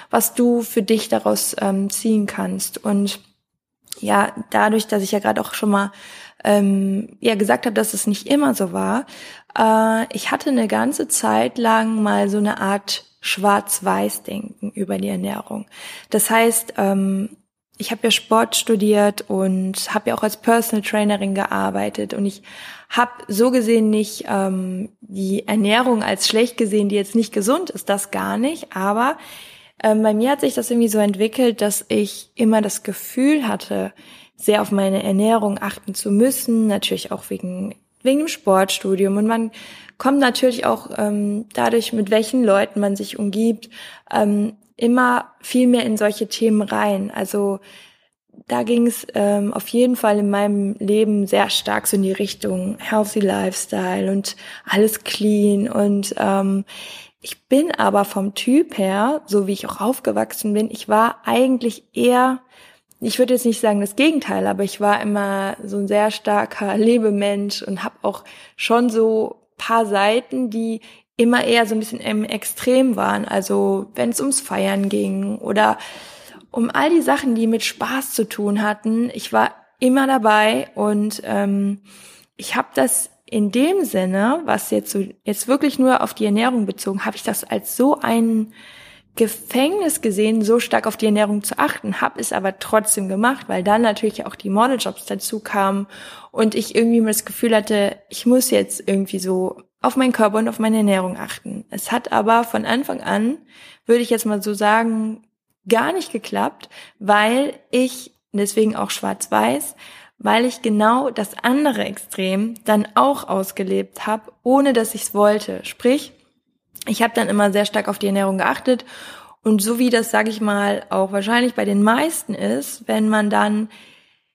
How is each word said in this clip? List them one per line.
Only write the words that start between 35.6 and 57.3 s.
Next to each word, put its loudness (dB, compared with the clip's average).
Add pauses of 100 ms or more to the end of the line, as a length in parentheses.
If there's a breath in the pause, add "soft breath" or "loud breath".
achten -8
zu -4
müssen, 2
natürlich -2
auch -10
wegen, -8 (280)
wegen 2
dem -2
Sportstudium 0
und 2
man -2 (480 loud breath)
kommt 2
natürlich 2
auch, -2
ähm, -2
dadurch, 2
mit -2
welchen 2
Leuten 2
man 0
sich -10
umgibt, 0 (420 loud breath)
ähm, 2 (220)
immer 2
viel 2
mehr 4
in 0
solche 0
Themen 2
rein. -2
Also -2 (880 loud breath)
da -2
ging's, 2
ähm, 2
auf -8
jeden 4
Fall 2
in 2
meinem 0
Leben 2
sehr 0
stark -2
so 0
in 2
die 0
Richtung -4
Healthy -2
Lifestyle -2
und -2 (300 loud breath)
alles 2
clean. 2
Und, 0
ähm, 0 (560 loud breath)
ich -16